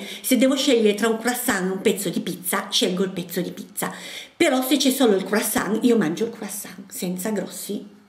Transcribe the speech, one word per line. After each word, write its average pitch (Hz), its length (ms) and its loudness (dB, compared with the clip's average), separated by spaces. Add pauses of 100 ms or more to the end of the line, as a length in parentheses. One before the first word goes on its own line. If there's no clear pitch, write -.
(200)
Se - 160 2
devo 262 180 6
scegliere 226 400 4
tra 226 140 2
un 220 100 2
croissant 196 500 -2
e 190 40 -2
un 190 80 -4
pezzo 190 300 0
di - 100 -4
pizza, 196 500 -4
scelgo 185 320 0
il 185 80 -2
pezzo 175 300 -6
di 170 100 -4
pizza. - 420 -8 (440)
Però 262 260 4
se 285 140 2
c'è 269 140 4
solo 226 260 4
il 180 80 0
croissant, 208 600 0
io 240 120 6
mangio 185 300 0
il - 40 -6
croissant, - 600 -12
senza 180 380 -4
grossi 202 540 -6 (240)